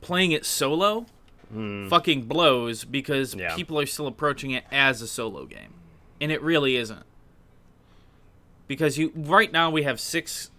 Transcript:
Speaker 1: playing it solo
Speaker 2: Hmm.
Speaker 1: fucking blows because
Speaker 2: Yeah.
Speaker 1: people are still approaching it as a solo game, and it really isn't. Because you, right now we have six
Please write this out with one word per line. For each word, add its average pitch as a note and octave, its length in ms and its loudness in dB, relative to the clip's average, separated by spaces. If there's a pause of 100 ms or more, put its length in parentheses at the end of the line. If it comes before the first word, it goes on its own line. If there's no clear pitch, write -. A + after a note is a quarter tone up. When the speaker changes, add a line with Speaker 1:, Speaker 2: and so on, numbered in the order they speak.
Speaker 1:
playing F3+ 300 2
it D3+ 140 0
solo G3 600 0 (460)
Speaker 2:
Hmm. G2+ 360 -8
Speaker 1:
fucking E3 360 4
blows B2 600 2
because C3+ 520 -2
Speaker 2:
Yeah. F2+ 200 -4
Speaker 1:
people D#3+ 240 -4
are C#3+ 60 0
still D3 220 -6
approaching C#3 440 -4
it B2+ 200 -6
as C3+ 300 4
a A#2 60 -10
solo G2+ 380 -8
game, G#1 280 -18 (460)
and D3+ 120 -2
it D#3 100 -2
really C#3+ 340 2
isn't. A2 280 -4 (1600)
Because C#3 300 0
you, D#3+ 180 0
right E3 360 4
now E3 180 4
we D#3 140 2
have C3 160 -2
six - 600 -6